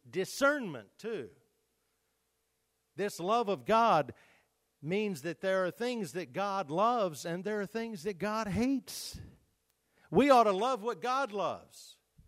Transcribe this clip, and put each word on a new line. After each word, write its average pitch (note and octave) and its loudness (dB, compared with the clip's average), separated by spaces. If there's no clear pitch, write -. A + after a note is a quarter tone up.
discernment, F#3 -2
too. F#3+ -8
This G3 -4
love G#3 0
of D#3+ -2
God F#3 4
means F#3 -2
that D#3+ -6
there F#3+ 0
are F3 -2
things A3+ -4
that D3+ -8
God F#3+ -2
loves F#3+ 2
and F3 -4
there G#3 -2
are G3 -4
things A3+ -6
that F#3+ -6
God G#3+ -2
hates. - -2
We A#3+ 6
ought B3 10
to G#3+ 4
love G#3 0
what A3 -6
God B3+ -2
loves. D#3+ -6